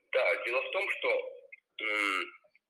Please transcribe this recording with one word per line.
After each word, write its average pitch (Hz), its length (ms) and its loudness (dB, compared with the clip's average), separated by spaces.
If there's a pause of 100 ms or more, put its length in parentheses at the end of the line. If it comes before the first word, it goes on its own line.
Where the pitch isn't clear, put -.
(140)
да, - 320 4
дело 123 160 0
в 127 120 -6
том, 190 160 0
что, - 200 -2 (720)
м, 104 440 0 (440)